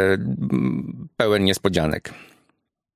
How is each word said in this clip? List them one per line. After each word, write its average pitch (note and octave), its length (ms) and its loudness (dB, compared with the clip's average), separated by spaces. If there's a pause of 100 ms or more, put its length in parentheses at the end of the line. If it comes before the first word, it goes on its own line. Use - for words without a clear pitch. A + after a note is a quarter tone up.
(120)
m, - 1040 -2
pełen G#2 280 2
niespodzianek. F2 680 0 (800)